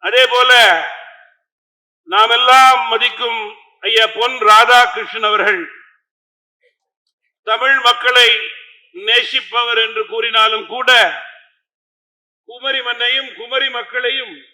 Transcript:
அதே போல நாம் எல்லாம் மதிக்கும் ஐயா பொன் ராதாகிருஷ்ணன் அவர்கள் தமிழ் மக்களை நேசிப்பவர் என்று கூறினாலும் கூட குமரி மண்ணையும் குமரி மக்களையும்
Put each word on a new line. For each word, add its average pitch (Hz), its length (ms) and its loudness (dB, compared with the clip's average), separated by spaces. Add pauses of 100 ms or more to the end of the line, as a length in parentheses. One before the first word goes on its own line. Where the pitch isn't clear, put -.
அதே 196 180 0 (120)
போல 247 180 4 (1600)
நாம் 359 260 2
எல்லாம் 262 460 6 (100)
மதிக்கும் 233 480 -4 (480)
ஐயா 220 180 2 (120)
பொன் 247 200 -4 (120)
ராதாகிருஷ்ணன் 226 800 2
அவர்கள் 202 300 -2 (1900)
தமிழ் 254 400 0
மக்களை 240 420 2 (760)
நேசிப்பவர் 233 760 -2
என்று 220 260 -8
கூறினாலும் 220 640 -2
கூட 247 160 -6 (1600)
குமரி 254 380 -6
மண்ணையும் 240 420 -4 (100)
குமரி 262 380 -4
மக்களையும் 240 560 -8 (200)